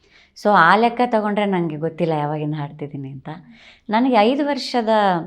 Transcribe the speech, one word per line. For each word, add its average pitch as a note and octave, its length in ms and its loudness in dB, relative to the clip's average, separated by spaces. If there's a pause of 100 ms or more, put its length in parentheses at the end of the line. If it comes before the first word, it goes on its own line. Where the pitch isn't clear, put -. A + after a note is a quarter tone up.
(440)
So G#3 140 2
ಆ E3+ 180 6
ಲೆಕ್ಕ A3+ 300 0
ತಗೊಂಡ್ರೆ G#3 400 -2
ನಂಗೆ E3+ 300 -2
ಗೊತ್ತಿಲ್ಲ D#3+ 380 -4
ಯಾವಾಗಿಂದ D3+ 420 -4
ಹಾಡ್ತಿದ್ದೀನಿ C#3+ 540 -10
ಅಂತ. C3+ 200 -16 (600)
ನನಗೆ A#3+ 260 2
ಐದು C4 300 4
ವರ್ಷದ, B3+ 440 -4 (380)